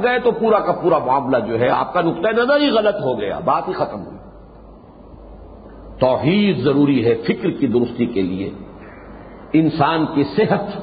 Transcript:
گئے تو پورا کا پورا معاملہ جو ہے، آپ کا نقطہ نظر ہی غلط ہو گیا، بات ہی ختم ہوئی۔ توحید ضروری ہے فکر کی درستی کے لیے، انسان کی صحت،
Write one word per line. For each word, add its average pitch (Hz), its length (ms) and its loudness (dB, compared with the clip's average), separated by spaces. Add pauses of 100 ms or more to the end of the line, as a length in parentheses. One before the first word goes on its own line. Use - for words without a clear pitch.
گئے 247 160 0
تو 240 120 0
پورا 220 280 2
کا 180 140 -2
پورا 170 260 2
معاملہ 131 380 0 (100)
جو 113 140 -2
ہے، 123 80 2
آپ 131 240 0
کا 180 80 0
نقطہ 165 280 0
نظر 240 320 2
ہی 285 100 2
غلط 214 240 2
ہو 127 260 -2
گیا، 95 240 -4
بات 139 240 0
ہی 185 40 -2
ختم 107 280 -4
ہوئی۔ - 160 -14 (1800)
توحید 147 580 4
ضروری 135 480 4
ہے 117 100 4
فکر - 360 -2
کی - 160 -2
درستی 120 400 0
کے 98 160 -2
لیے، 95 280 -4 (1000)
انسان 156 540 2
کی 139 180 2 (120)
صحت، - 460 0